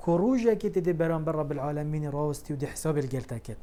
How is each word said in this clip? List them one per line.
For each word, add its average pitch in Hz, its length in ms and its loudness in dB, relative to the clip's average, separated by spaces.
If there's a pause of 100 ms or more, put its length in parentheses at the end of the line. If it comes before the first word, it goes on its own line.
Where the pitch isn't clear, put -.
که 170 80 4
روژه 226 440 4
که 208 140 0
تده 175 220 2
بران 165 320 2
بر 160 80 0
رب 151 200 0
العالمین 147 600 -2
راستی 147 400 -2
و 143 40 -4
ده 135 100 -2
حساب 156 300 -2
الگلتکت. 123 680 -4